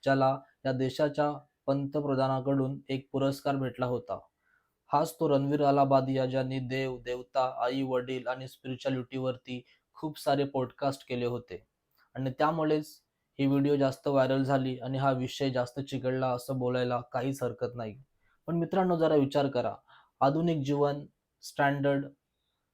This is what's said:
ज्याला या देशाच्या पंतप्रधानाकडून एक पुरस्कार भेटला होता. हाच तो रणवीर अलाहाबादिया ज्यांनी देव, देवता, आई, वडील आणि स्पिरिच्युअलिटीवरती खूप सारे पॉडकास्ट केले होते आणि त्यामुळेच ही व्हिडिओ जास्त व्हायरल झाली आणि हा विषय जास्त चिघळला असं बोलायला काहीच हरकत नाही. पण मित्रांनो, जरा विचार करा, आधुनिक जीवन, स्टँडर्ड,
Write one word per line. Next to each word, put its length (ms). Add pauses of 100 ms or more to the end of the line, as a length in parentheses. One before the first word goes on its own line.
ज्याला 360 (280)
या 60
देशाच्या 600 (340)
पंतप्रधानाकडून 1120 (100)
एक 240
पुरस्कार 440
भेटला 300
होता. 320 (760)
हाच 280
तो 80
रणवीर 360
अलाहाबादिया 600
ज्यांनी 320
देव, 400
देवता, 640
आई, 180
वडील 440
आणि 220
स्पिरिच्युअलिटीवरती 1160 (300)
खूप 240
सारे 260
पॉडकास्ट 640
केले 160
होते 420 (480)
आणि 240
त्यामुळेच 480 (520)
ही 80
व्हिडिओ 300
जास्त 320
व्हायरल 340
झाली 360
आणि 200
हा 140
विषय 380
जास्त 300
चिघळला 480
असं 300
बोलायला 420 (120)
काहीच 300
हरकत 320
नाही. 280 (440)
पण 100
मित्रांनो, 400
जरा 180
विचार 320
करा, 280 (460)
आधुनिक 460
जीवन, 380 (380)
स्टँडर्ड, 640 (680)